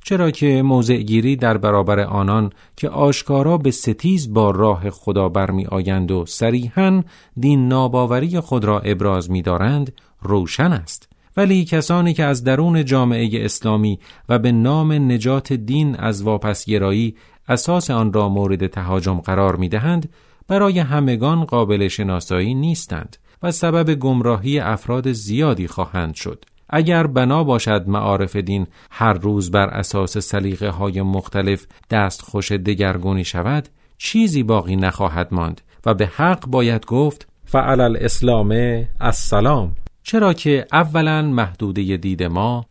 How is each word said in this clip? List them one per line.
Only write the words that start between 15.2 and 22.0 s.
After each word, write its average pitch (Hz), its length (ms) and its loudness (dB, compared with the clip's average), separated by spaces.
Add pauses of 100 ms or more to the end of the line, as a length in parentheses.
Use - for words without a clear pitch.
دین 131 420 0
از 107 280 -4
واپسگرایی 104 920 0 (320)
اساس 165 420 -2
آن 113 240 0
را 104 160 2
مورد 98 380 0
تهاجم 92 520 -2
قرار 95 360 0
می‌دهند، 131 540 -2 (380)
برای 196 320 2
همگان 143 680 0
قابل 104 420 0
شناسایی 92 680 -2